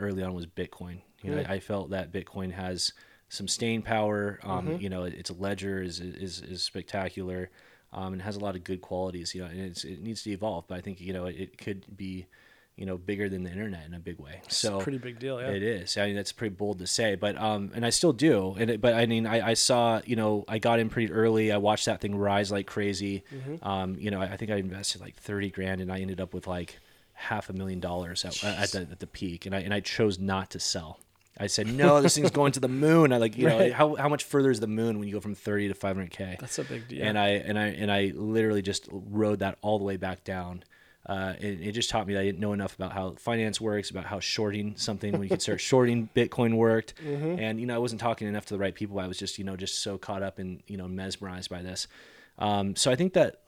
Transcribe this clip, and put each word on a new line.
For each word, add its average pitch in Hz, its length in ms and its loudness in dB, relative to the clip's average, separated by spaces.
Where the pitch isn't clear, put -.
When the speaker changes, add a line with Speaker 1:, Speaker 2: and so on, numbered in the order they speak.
Speaker 1:
early 98 240 -2
on 92 100 -4
was 85 120 -8
Bitcoin. 90 540 -10
You 98 80 -6
know, 98 120 -2
Speaker 2:
Mm. - 60 -6
Speaker 1:
I, 98 60 -2
I 95 60 -4
felt 95 300 -6
that 90 220 -6
Bitcoin 92 400 -6
has 92 400 -4
some 98 200 -8
staying 113 340 -2
power. 104 640 0
Um, 92 240 -2
Speaker 2:
Mm-hmm. 165 140 -4
Speaker 1:
you 101 80 -4
know, 92 140 -4
its 90 280 -8
ledger 95 500 -4
is, 87 160 -6
is, 87 440 -10
is 90 200 -8
spectacular, 92 880 -6
um, 95 200 -6
and 92 100 -6
has 101 140 -6
a 101 40 -8
lot 101 140 -4
of 90 80 -8
good 92 200 -6
qualities, 90 520 -6
you 92 60 -8
know, 90 80 -8
and 85 120 -10
it's, 92 220 -8
it 78 200 -10
needs 110 220 -8
to 107 60 -6
evolve, 95 380 -4
but 90 100 -8
I - 40 -8
think, 92 180 -10
you 92 140 -8
know, 90 120 -6
it, 90 100 -8
it 92 220 -10
could 98 260 -8
be, 92 300 -8
you 95 100 -10
know, 92 120 -4
bigger 98 300 -4
than 95 140 -4
the 90 80 -6
internet 92 360 -8
in 85 80 -14
a 87 40 -12
big 85 200 -12
way. 69 260 -16
Speaker 2:
It's - 180 -2
a 120 40 0
Speaker 1:
So 98 140 0
Speaker 2:
pretty 135 180 -2
big 120 200 -10
deal, 131 220 -6
yeah. 131 80 -4
Speaker 1:
it 98 140 -2
is. 104 340 -2
I 101 100 2
mean, 101 100 0
that's 101 160 -4
pretty 104 220 -4
bold 101 260 -2
to 90 60 -6
say, 110 280 2
but, 101 260 0
um, 107 340 0
and 117 120 0
I 117 40 4
still 165 220 4
do. 110 460 4
And 113 120 2
it, 107 120 0
but 120 120 6
I 117 120 6
mean, 113 200 2
I, 113 240 2
I 113 40 4
saw, 117 500 4
you 120 100 0
know, 107 320 2
I 110 120 -2
got 117 200 4
in 110 120 2
pretty 110 200 0
early. 110 420 6
I 104 40 4
watched 104 300 4
that 107 160 0
thing 101 120 -2
rise 101 380 2
like 98 140 -2
crazy. 98 580 -2
Speaker 2:
Mm-hmm. 139 320 -10
Speaker 1:
Um, 95 320 -2
you 101 120 -2
know, 95 100 -2
I, 95 120 0
I 98 40 -8
think 107 140 -6
I 104 60 2
invested, 95 440 -4
like, - 160 -16
thirty 101 340 -4
grand, 95 300 -2
and 92 100 -4
I 95 100 -2
ended 95 200 -4
up 92 140 -6
with, 90 120 -8
like, 90 320 -6
half - 340 -6
a 98 60 -8
million 92 260 -4
dollars 87 460 -4
at, 87 180 -6
at 101 280 0
the, 98 80 -2
at 90 200 -10
the 90 60 -10
peak. 87 400 -8
And 95 80 -4
I, 98 60 0
and 92 120 -2
I 104 80 2
chose 101 380 2
not 95 320 -2
to 92 100 -8
sell. 85 400 -6
I 101 100 -2
said, 107 180 0
"No, 139 340 8
this - 140 6
thing's 147 160 4
going 143 220 6
to 131 80 -2
the 127 80 2
moon." 147 440 8
I, 120 60 6
like, 113 180 4
you 135 120 6
know, 143 100 6
Speaker 2:
Right. 123 140 6
Speaker 1:
how, 151 220 6
how 143 140 2
much 147 160 0
further 135 260 6
is 117 100 4
the 110 60 0
moon 110 320 0
when 104 100 -4
you 98 60 -4
go 104 60 -2
from 104 140 -6
thirty 104 340 0
to 95 60 -2
five 98 220 -2
hundred 92 140 -4
K? 92 300 -8
Speaker 2:
That's - 180 -6
a 147 60 -2
big 123 240 -8
deal. 131 180 -2
Speaker 1:
And 107 120 2
I, 101 100 6
and 101 300 2
I, 107 100 2
and 101 240 -2
I 101 220 4
literally 107 480 2
just 95 280 -4
rode 104 500 0
that 98 220 -2
all 107 160 2
the 98 60 0
way 98 140 -2
back 92 260 -6
down. 90 380 -6
Uh, 95 340 -4
it, 98 220 -4
it 104 120 -4
just 113 180 -2
taught 107 160 0
me 101 80 0
that 98 60 2
I 95 40 2
didn't 98 160 0
know 104 120 0
enough 101 220 -2
about 92 180 -6
how 95 260 -4
finance 113 420 -2
works, 104 300 -2
about 92 160 -8
how 98 120 -6
shorting 104 640 -2
something 104 320 -2
when 101 120 0
you 95 40 -6
could 92 140 0
start 104 160 0
Speaker 2:
<laughs> - 120 -2
Speaker 1:
shorting 120 460 6
Bitcoin 117 400 4
worked. 113 440 4
Speaker 2:
Mm-hmm. 156 380 -2
Speaker 1:
And, 110 220 -2
you 120 60 -4
know, 120 100 -2
I - 20 0
wasn't 117 220 -2
talking 113 260 0
enough 104 200 -4
to 104 80 -4
the 98 40 -2
right 95 160 0
people. 101 240 -4
I 92 80 -4
was 90 100 -6
just, - 220 -6
you 98 60 -6
know, 95 120 -6
just 92 260 -4
so 98 160 -4
caught 98 260 -6
up 98 160 -6
and, 92 260 -8
you 104 100 -8
know, 92 120 -6
mesmerized 92 600 -8
by 90 140 -8
this. 90 240 -8
Um, 101 340 2
so - 160 4
I 127 60 4
think 180 160 2
that, 151 360 4